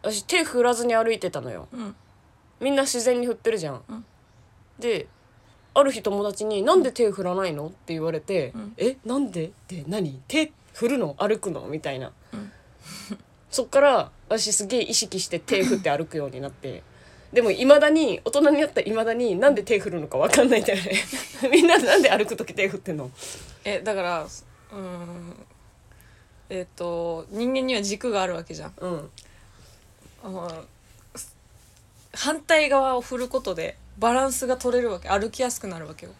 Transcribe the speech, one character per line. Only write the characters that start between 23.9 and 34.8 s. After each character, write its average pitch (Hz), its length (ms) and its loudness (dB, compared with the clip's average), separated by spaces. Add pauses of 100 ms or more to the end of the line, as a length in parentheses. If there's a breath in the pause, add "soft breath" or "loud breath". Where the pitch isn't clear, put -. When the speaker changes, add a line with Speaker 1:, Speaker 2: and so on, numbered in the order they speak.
Speaker 2:
か 190 60 -2
ら、 175 220 -2
う - 40 -12 (480)
ー - 20 -12
ん。 175 680 -14 (1040 soft breath)
え 185 120 -8
っ 180 140 -12
と、 170 540 -6
人 240 240 -2
間 262 140 -2
に 254 80 0
は 208 60 -2
軸 208 300 -4
が 202 100 0
あ 185 60 0
る 180 60 -4
わ 165 100 -8
け 165 100 -16
じ 160 100 -14
ゃ 160 40 -14
ん。 175 100 -16
Speaker 1:
う 180 100 -10
ん。 165 240 -8 (1120 soft breath)
Speaker 2:
あ 190 60 -12
の、 170 360 -10 (1500)
反 302 280 -4
対 311 280 4
側 269 280 4
を 247 40 -2
振 247 160 -8
る 247 100 -4
こ 254 140 -2
と 190 120 -6
で 165 240 -8 (200)
バ 233 160 2
ラ 262 120 4
ン 269 60 -2
ス 254 160 -4
が 254 100 0
取 247 180 0
れ 247 60 4